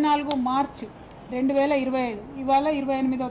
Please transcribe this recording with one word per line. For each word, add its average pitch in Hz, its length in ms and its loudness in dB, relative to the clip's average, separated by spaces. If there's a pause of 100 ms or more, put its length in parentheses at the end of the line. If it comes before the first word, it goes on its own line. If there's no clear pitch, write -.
నాలుగు 294 280 2 (160)
మార్చ్ 277 340 0 (520)
రెండు 262 240 2
వేల 285 140 4 (120)
ఇరవై 262 260 0
ఐదు, 208 120 -8 (200)
ఇవాళ 269 240 4 (140)
ఇరవై 269 220 0
ఎనిమిదో 254 280 0